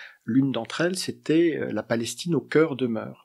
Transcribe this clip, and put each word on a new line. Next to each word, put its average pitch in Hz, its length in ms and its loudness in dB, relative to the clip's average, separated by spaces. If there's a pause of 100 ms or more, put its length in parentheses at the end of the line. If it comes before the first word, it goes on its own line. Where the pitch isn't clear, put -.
(260)
l'une 135 260 4
d'entre 117 300 -4
elles, 180 140 0
c'était, 156 640 0
euh, « 127 120 -4
La 107 120 -4
Palestine 117 500 -4
au 131 80 2
cœur 151 340 2
demeure ». 117 500 -4